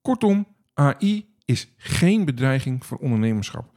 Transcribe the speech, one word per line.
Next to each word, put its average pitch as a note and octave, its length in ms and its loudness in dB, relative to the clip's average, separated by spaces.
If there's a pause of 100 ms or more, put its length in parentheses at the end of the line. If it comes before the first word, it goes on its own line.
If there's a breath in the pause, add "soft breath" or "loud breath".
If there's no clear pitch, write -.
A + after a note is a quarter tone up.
Kortom, G#3 460 0 (340)
A C#3+ 180 4
I G#3 360 -2 (100)
is - 320 -2
geen F#3+ 480 2
bedreiging C3 640 -2
voor - 120 -10
ondernemerschap, A2+ 800 -2